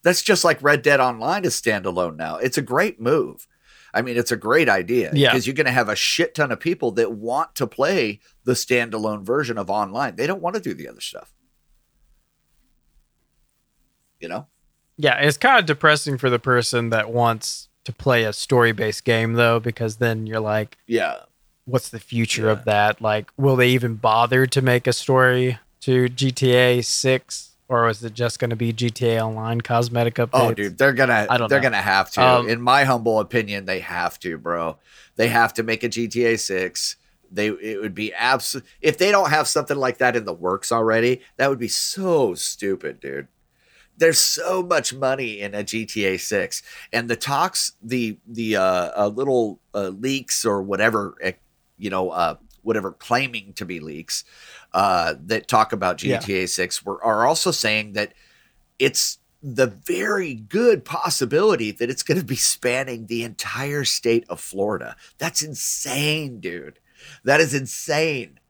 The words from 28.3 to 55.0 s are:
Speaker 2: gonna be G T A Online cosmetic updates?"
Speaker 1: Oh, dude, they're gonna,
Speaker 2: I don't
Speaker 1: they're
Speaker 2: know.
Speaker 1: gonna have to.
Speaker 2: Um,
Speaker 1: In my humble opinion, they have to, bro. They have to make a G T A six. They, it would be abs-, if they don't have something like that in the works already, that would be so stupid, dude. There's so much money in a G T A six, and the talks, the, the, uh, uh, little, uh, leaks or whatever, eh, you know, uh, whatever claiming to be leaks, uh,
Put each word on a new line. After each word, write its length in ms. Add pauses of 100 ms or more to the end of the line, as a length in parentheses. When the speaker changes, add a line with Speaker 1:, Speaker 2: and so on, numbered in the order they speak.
Speaker 2:
gonna 160
be 180
G 180
T 180
A 160
Online 360
cosmetic 560
updates?" 180
Speaker 1:
Oh, 200
dude, 240
they're 140
gonna, 360
Speaker 2:
I 100
don't 100
Speaker 1:
they're 100
Speaker 2:
know. 120
Speaker 1:
gonna 120
have 300
to. 100
Speaker 2:
Um, 260
Speaker 1:
In 120
my 240
humble 340
opinion, 460
they 160
have 400
to, 180
bro. 400 (380)
They 120
have 260
to 100
make 180
a 60
G 180
T 200
A 120
six. 580 (360)
They, 160
it 320
would 160
be 160
abs-, 440 (260)
if 160
they 120
don't 200
have 180
something 300
like 200
that 160
in 120
the 80
works 360
already, 520 (160)
that 100
would 100
be 100
so 640
stupid, 680
dude. 260 (720)
There's 220
so 440
much 320
money 460
in 140
a 100
G 220
T 200
A 100
six, 460 (300)
and 180
the 60
talks, 560 (100)
the, 440
the, 300
uh, 340 (140)
uh, 40
little, 500 (160)
uh, 140
leaks 560
or 180
whatever, 600
eh, 100 (440)
you 140
know, 200
uh, 260 (260)
whatever 300
claiming 640
to 100
be 160
leaks, 420 (500)
uh, 420 (120)